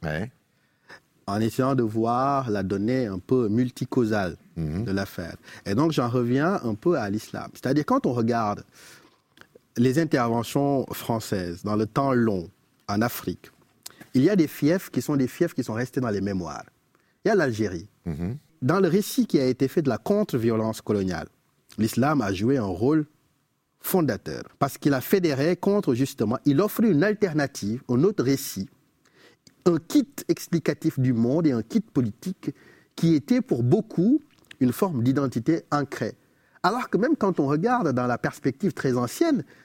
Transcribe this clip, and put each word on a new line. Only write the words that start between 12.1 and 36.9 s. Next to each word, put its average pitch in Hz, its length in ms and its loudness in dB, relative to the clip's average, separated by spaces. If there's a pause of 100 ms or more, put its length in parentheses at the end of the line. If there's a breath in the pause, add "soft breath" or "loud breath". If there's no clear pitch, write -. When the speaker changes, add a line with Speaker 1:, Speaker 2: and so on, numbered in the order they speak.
Speaker 2:
long 107 380 2 (380)
en 104 120 0
Afrique, - 500 -4 (640 loud breath)
il 127 80 4
y 160 60 6
a 214 80 4
des 156 120 4
fiefs 170 420 -2
qui - 100 -2
sont 147 160 -2
des 131 120 2
fiefs - 260 -2
qui 127 80 -4
sont 117 120 -6
restés 127 260 -4
dans 120 100 -2
les 101 100 -2
mémoires. 92 440 -6 (600)
Il 190 40 2
y - 20 4
a 226 60 4
l'Algérie. 104 520 -2 (160)
Speaker 1:
Mhm. 87 320 -6 (240)
Speaker 2:
Dans 160 200 2
le 190 80 4
récit 208 380 0
qui 165 120 2
a 131 80 2
été 131 220 0
fait - 140 0
de 143 60 0
la 113 100 0
contre-violence 113 840 0
coloniale, 95 460 -2 (500)
l'islam 127 420 2
a 98 140 -2
joué 117 240 0
un 113 60 -2
rôle 127 420 0 (720)
fondateur - 640 -2 (160)
parce 139 180 -2
qu'il 147 160 2
a 131 80 2
fédéré 170 560 2
contre, 196 380 0
justement, 120 500 -2
il 143 160 4
offrait 214 300 2
une 151 140 4
alternative, 147 840 -2
un 123 140 4
autre 185 220 2
récit, 131 440 -2 (960 soft breath)
un 170 140 4
kit - 300 0 (200)
explicatif - 720 -2
du 127 140 2
monde 127 320 2
et 143 60 4
un 113 100 -2
kit - 180 -2
politique - 720 -4 (420 soft breath)
qui 165 180 4
était 247 260 2
pour 120 220 -2
beaucoup 208 580 2 (400)
une 123 120 4
forme 165 300 -2
d'identité 135 680 0
ancrée. 135 420 -2 (500 soft breath)
Alors 220 280 -2